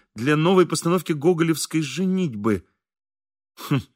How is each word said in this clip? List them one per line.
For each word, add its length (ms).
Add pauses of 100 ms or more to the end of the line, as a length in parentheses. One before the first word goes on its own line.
(140)
для 220
новой 300
постановки 460
гоголевской 680
«Женитьбы». 840 (1040)
Хм, 120 (160)